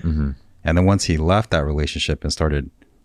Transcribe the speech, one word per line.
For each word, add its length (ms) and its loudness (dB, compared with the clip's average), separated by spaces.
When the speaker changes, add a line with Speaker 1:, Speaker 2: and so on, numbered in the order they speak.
Speaker 1:
Mm-hmm. 280 0
Speaker 2:
And 140 2
then 80 4
once 180 2
he 140 0
left 320 2
that 140 0
relationship 600 -2
and 80 -2
started 380 -2